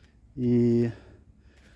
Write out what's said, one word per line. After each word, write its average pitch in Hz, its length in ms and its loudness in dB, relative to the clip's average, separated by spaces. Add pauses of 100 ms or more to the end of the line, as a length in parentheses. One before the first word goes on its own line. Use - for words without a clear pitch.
(360)
І 120 520 0 (880)